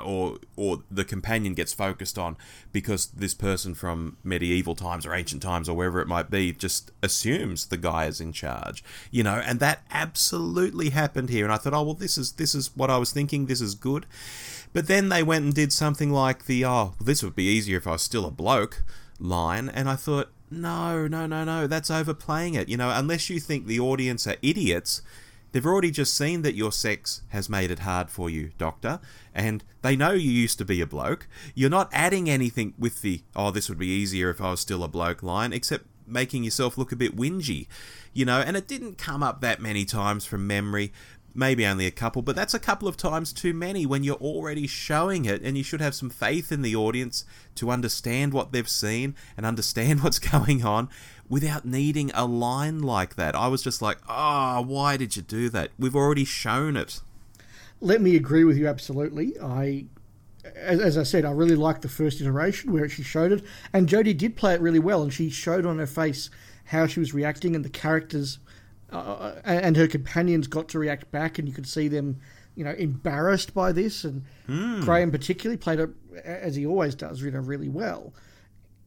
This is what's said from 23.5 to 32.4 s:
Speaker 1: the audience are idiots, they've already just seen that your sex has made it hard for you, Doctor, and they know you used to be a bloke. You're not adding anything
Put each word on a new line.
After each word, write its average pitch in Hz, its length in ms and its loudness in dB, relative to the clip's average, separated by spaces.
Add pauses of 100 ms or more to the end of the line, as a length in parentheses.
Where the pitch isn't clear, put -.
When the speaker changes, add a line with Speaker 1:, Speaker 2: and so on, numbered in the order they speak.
Speaker 1:
the 113 140 0
audience 127 460 0
are 104 160 -2
idiots, 127 600 0 (500)
they've 131 140 0
already 180 240 4
just 143 260 0
seen 165 260 0
that 147 120 2
your 107 180 0
sex - 560 -2
has 101 220 -4
made 95 200 2
it 82 100 -2
hard 90 300 -2
for 87 200 -4
you, 80 260 -4
Doctor, 113 440 -4 (340)
and 107 280 -2 (200)
they 131 140 4
know 151 160 4
you 165 180 2
used 120 280 4
to 107 60 -2
be 95 160 2
a 80 60 0
bloke. 71 400 -4 (280)
You're 131 160 4
not 190 220 2
adding 175 380 2
anything 123 480 0